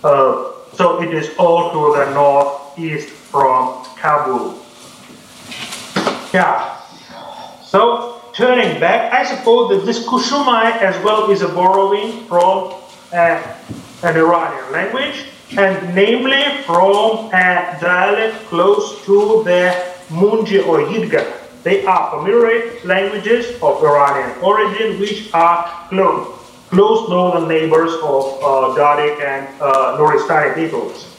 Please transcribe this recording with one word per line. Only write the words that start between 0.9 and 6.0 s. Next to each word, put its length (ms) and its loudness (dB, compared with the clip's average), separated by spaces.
it 100 -4
is 240 -6
all 360 2
to 260 2
the 140 0
northeast 960 0
from 760 -2
Kabul. 580 -2